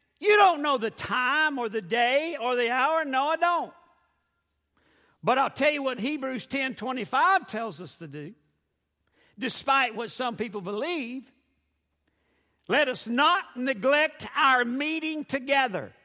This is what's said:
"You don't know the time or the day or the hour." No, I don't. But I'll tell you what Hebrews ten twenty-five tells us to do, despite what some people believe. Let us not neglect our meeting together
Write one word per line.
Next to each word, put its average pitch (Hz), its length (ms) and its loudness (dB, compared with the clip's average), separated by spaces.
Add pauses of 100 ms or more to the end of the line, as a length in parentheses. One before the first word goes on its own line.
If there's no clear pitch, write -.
(180)
"You 415 180 6
don't 359 260 6
know 294 160 2
the 214 120 -2
time 269 680 0
or 240 100 -2
the 208 140 -4
day 247 580 2
or 247 140 0
the 240 160 0
hour." 302 340 2
No, 277 240 0
I 320 80 0
don't. 339 360 0 (1500)
But 233 160 2
I'll 269 120 2
tell 294 220 2
you 294 100 -2
what 254 160 -4
Hebrews 262 480 -6
ten 269 280 -4
twenty-five 262 720 0
tells 214 340 -8
us 175 160 -16
to 165 100 -14
do, 151 280 -14 (1040)
despite 254 560 0
what 214 160 -8
some 240 260 -4
people 214 240 -6
believe. 240 720 -6 (1400)
Let 269 200 4
us 220 200 -6
not 311 480 2
neglect 262 680 0 (100)
our 262 280 4
meeting 302 600 -4
together 262 680 -2 (120)